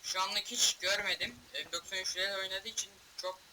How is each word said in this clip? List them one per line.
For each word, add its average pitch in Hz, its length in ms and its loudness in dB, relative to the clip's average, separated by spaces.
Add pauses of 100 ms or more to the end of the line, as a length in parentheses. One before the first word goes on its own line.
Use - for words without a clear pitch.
Şu 185 180 -4
anlık 202 260 -6
hiç 240 300 0
görmedim. 196 600 4 (140)
M 196 180 -8
doksan 185 280 -6
üç 185 160 -4
ile 190 220 0
oynadığı 190 300 -6
için - 240 -8 (260)
çok - 220 -8 (140)